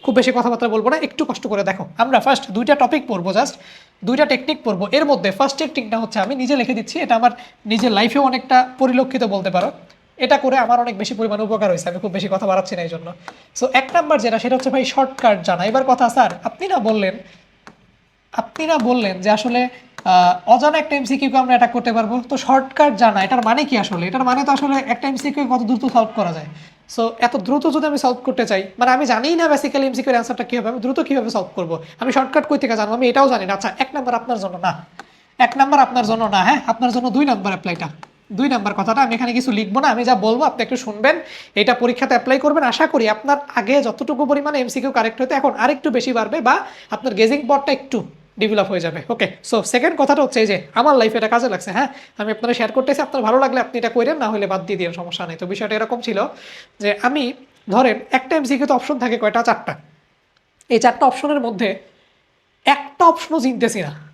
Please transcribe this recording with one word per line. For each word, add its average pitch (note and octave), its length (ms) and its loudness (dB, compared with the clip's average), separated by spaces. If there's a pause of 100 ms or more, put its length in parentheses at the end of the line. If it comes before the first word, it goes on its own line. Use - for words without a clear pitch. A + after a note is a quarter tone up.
খুব C4+ 140 0
বেশি B3+ 200 4
কথাবার্তা A#3 360 -2
বলবো A3 180 0
না, D#4 40 0 (100)
একটু - 240 -6
কষ্ট - 220 -8
করে G3+ 180 -2
দেখো। F#3+ 140 -4 (180)
আমরা B3+ 220 2
ফার্স্ট C4 200 2 (120)
দুইটা A#3+ 260 2
টপিক C#4 280 2
পড়বো, F#3 280 -4
just C#4 160 0 (540)
দুইটা C4 240 4
টেকনিক C4 340 -4
পড়বো। G3 180 -2 (120)
এর D#4 140 4
মধ্যে G3+ 280 2
ফার্স্ট C#4 220 0
টেকনিকটা A#3 420 -4
হচ্ছে, A3 220 -6
আমি B3 180 -4
নিজে B3+ 180 0
লিখে B3 180 -2
দিচ্ছি, - 260 -8
এটা A#3 160 2
আমার A#3+ 120 4 (400)
নিজের A3+ 260 2
লাইফেও A#3 320 2
অনেকটা B3+ 260 2 (240)
পরিলক্ষিত B3+ 420 2 (120)
বলতে F#3+ 220 -2
পারো। F#3+ 120 0 (560)
এটা C#4 200 6
করে C4 200 4
আমার A#3+ 200 2
অনেক A#3+ 180 -6
বেশি A3 160 -6
পরিমাণে G#3+ 300 -2
উপকার G#3 240 0
হয়েছে, E3+ 180 -2
আমি F3 140 -8
খুব F#3+ 120 -4
বেশি F#3+ 180 -4
কথা G3 160 -2
বাড়াচ্ছি F#3+ 260 0
না F3 100 -6
এই E3 80 -8
জন্য। E3 120 -12 (520)
So, A#3+ 60 -2 (160)
এক C4 60 -6 (100)
নাম্বার D#4 280 2
যেটা, A3+ 180 0
সেটা B3 140 0
হচ্ছে C4 180 -2
ভাই C4 180 0
শর্টকাট C4 460 2 (100)
জানা। F3 220 0
এবার C4 200 0
কথা B3+ 240 4
স্যার, A3+ 160 4 (180)
আপনি - 240 -8
না F4 60 0 (100)
বললেন, G3+ 260 0 (1300)
আপনি - 300 -8
না D#4+ 60 4 (120)
বললেন A3 360 2
যে G#3 140 4
আসলে, B3 240 0 (480)
আহ, F3+ 440 6
অজানা D4 280 4
একটা D4+ 180 -4
এমসিকিউকে C4+ 420 0
আমরা B3+ 120 2
অ্যাটাক A#3+ 220 4
করতে A#3+ 200 -2
পারবো। A3 180 -2 (160)
তো C#4+ 40 -2 (120)
শর্টকাট C4+ 460 4 (100)
জানা, G#3 240 4
এটার B3 220 0
মানে B3+ 200 2
কি C4+ 60 -2 (100)
আসলে? E3+ 260 -4
এটার B3+ 180 -2
মানে B3+ 200 0
তো - 80 2
আসলে C#4 180 0 (200)
একটা A#3+ 180 -6
এমসিকিউ C#4+ 400 -4
কত B3 160 0
দ্রুত A#3+ 160 0 (100)
সলভ A3 240 4
করা F3 180 -2
যায়। D3+ 120 -12 (460)
So, A#3 80 -2 (240)
এত A#3+ 80 0 (120)
দ্রুত C4+ 180 0 (100)
যদি D4+ 160 0
আমি C#4+ 140 -2
সলভ B3 220 0
করতে B3 240 -2
চাই, G3 120 0 (180)
মানে B3 160 6
আমি D4 160 0
জানিই C4+ 280 0
না E4+ 120 2
basically C#4 380 0
এমসিকিউ C4 220 -4
এর B3 60 4
অ্যান্সারটা A#3 300 -4
কী - 100 -4
হবে, A3 140 -4
আমি B3 120 -6
দ্রুত B3+ 140 -2 (100)
কীভাবে A#3+ 280 0
সলভ F#3+ 120 -4 (100)
করবো? E3 160 -4 (260)
আমি B3 160 -2
শর্টকাট C4 340 0
কই C#4+ 120 2
থেকে A3+ 180 0
জানবো? G#3+ 180 -2
আমি B3+ 140 2
এটাও C4+ 200 4
জানি G#3 160 -2
না। G3 100 -2
আচ্ছা, G#3+ 120 -4 (140)
এক C4 120 -10
নাম্বার B3 240 -4
আপনার A#3+ 240 -4
জন্য F3+ 120 -8 (100)
না, E3+ 60 0 (760)
এক - 140 -2
নাম্বার C#4 260 4
আপনার B3 240 -2
জন্য A3+ 120 -2 (120)
না, F#3+ 140 4
হ্যাঁ, C4+ 120 2 (120)
আপনার B3 220 0
জন্য B3 120 -2 (100)
দুই C#4+ 140 4
নাম্বার G3 240 -2
অ্যাপ্লাইটা। E3+ 340 -8 (500)
দুই C4+ 160 2
নাম্বার G3+ 260 -2
কথাটা A3 240 0
আমি A#3 120 -2
এখানে A#3+ 220 -2
কিছু B3+ 200 -2
লিখবো G#3 260 -2
না, C#4+ 100 4
আমি A#3+ 140 -2
যা B3+ 60 6 (120)
বলবো A#3+ 240 2
আপনি A#3+ 160 -10
একটু B3 180 -4
শুনবেন। A3 320 0 (440)
এটা A#3+ 120 4 (100)
পরীক্ষাতে A#3+ 340 0
অ্যাপ্লাই B3+ 280 2
করবেন, D4+ 280 2
আশা D#4 200 2
করি A#3+ 120 2 (120)
আপনার C#4 220 0 (200)
আগে A3+ 160 0 (120)
যতটুকু A#3+ 440 -4
পরিমাণে C#4+ 340 0
এমসিকিউ B3+ 340 -6
কারেক্ট A3+ 240 -2
হতো, B3+ 180 -2
এখন C4 120 2 (120)
আরেকটু D4 320 2
বেশি A#3 220 0
বাড়বে A3 200 -2 (100)
বা C#4 60 6 (400)
আপনার B3+ 240 -6
গেজিং A3+ 300 4
পাওয়ারটা C#4 320 2
একটু A#3 200 -4 (420)
ডেভেলপ G#3 300 2
হয়ে F3+ 140 -2
যাবে। D#3+ 140 -6 (140)
ওকে, - 120 0 (240)
so A#3+ 60 2 (160)
সেকেন্ড D4 300 2
কথাটা C#4 220 4
হচ্ছে C4 200 -2
এই G#3+ 60 -2
যে F#3+ 60 0 (240)
আমার D4 200 6
লাইফে A3 200 2
এটা G#3+ 140 0
কাজে A#3+ 200 2
লাগছে। - 220 -8
হ্যাঁ, C4 120 0 (320)
আমি G#3+ 160 -4
আপনারা A#3+ 220 -2
শেয়ার A#3 180 -2
করতেছি, C4+ 300 0
আপনার C#4+ 200 -4
ভালো A#3 180 4
লাগলে B3+ 200 0
আপনি - 160 -10
এটা A3+ 160 -2
করেন, B3+ 260 0
না A3 100 -2
হলে G3+ 200 -2
বাদ F#3+ 140 -2
দিয়ে G3 140 -4
দিন, E3+ 200 -4
সমস্যা F3 280 -10
নেই। D#3+ 120 -12
তো F#3 120 -8
বিষয়টা G#3 260 -4
এরকম A3+ 280 -2
ছিল G3+ 120 -2 (640)
যে G3+ 80 0 (160)
আমি C#4 160 0 (520)
ধরেন B3 220 4 (220)
একটা - 200 -4
এমসিকিউতে C#4 400 0
অপশন C#4+ 240 -4
থাকে A#3+ 200 -2
কয়টা? G#3+ 260 0
চারটা। - 240 -2 (1040)
এই A3+ 100 4
চারটা B3 260 4
অপশনের C#4+ 360 -2
মধ্যে A3+ 220 -2 (1080)
একটা C#4 360 -4
অপশনও D#4+ 360 -2
চিনতেছি A3 400 -2
না D3 60 -8 (220)